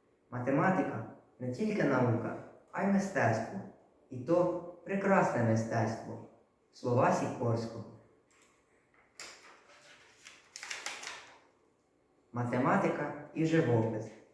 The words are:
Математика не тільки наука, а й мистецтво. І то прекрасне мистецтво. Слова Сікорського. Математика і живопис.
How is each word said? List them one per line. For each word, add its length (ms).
Математика 760
не 140
тільки 320
наука, 520
а 100
й 40
мистецтво. 760
І 60
то 440
прекрасне 580
мистецтво. 760
Слова 400
Сікорського. 720
Математика 800
і 120
живопис. 600